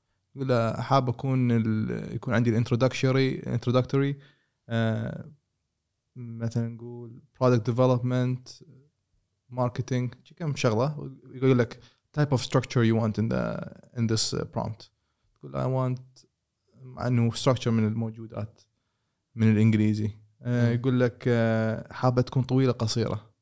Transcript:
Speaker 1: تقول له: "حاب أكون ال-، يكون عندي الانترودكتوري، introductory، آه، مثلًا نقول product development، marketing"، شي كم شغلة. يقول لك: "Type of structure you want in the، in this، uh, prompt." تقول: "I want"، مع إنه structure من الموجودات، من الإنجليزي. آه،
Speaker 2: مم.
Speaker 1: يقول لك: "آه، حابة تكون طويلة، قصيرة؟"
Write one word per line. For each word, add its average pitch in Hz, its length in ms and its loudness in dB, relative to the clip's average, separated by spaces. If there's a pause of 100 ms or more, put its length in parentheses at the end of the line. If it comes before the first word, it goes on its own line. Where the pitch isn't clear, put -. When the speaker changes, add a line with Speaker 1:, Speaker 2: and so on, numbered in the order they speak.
(340)
Speaker 1:
تقول 135 140 -8
له: 113 340 0
"حاب 131 280 0
أكون 127 420 0
ال-، 113 640 -2
يكون 120 180 -4
عندي 117 160 2
الانترودكتوري، 127 920 0
introductory، 127 760 0 (540)
آه، 113 600 -4 (840)
مثلًا 117 520 -6
نقول 120 540 -14 (220)
product 123 180 4 (100)
development، 127 920 0 (880)
marketing"، 123 580 -2 (140)
شي - 120 -20
كم 147 200 -4
شغلة. 135 560 0 (220)
يقول 131 260 4
لك: - 200 0 (400)
"Type 143 180 4
of - 40 2
structure 127 420 2
you 113 180 4
want 110 200 0
in 113 80 0
the، 123 300 -2 (400)
in 113 80 2
this، - 320 0
uh, - 40 -4 (140)
prompt." 110 320 -8 (460)
تقول: - 180 -18
"I 131 120 -4 (320)
want"، - 280 -20 (580)
مع 127 240 -8
إنه 117 240 2
structure - 360 0
من 113 200 2
الموجودات، 113 760 -8 (720)
من 110 160 4
الإنجليزي. 107 600 4 (340)
آه، 120 240 2
Speaker 2:
مم. 120 100 0
Speaker 1:
يقول 127 200 0
لك: 123 280 0
"آه، 113 680 0
حابة 127 280 2
تكون 127 220 0
طويلة، 131 280 2
قصيرة؟" 110 580 -2 (120)